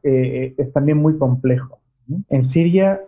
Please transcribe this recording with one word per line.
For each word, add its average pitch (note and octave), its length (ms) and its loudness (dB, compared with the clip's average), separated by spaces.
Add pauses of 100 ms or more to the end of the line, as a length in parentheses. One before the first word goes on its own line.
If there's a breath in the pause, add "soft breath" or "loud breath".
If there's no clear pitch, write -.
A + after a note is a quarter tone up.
eh, C3 540 -2
es B2+ 140 -4
también D3 280 0
muy D#3 180 2
complejo, B2+ 640 -2 (280)
¿no? D3 100 -6 (120)
En C3 160 0
Siria, F3+ 640 2